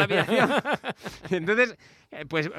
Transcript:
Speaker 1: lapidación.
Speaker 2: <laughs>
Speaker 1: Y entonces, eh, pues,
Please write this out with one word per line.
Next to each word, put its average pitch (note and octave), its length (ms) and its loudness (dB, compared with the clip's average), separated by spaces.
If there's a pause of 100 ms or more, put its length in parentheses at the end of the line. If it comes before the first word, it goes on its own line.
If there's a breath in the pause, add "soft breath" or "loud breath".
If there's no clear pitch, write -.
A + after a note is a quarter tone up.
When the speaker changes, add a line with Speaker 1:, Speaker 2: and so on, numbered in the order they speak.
Speaker 1:
lapidación. G3+ 480 2 (420)
Speaker 2:
<laughs> - 400 -12
Speaker 1:
Y F#3 40 0
entonces, G#3 420 0 (340 loud breath)
eh, D#3 160 -12
pues, D#3+ 320 -2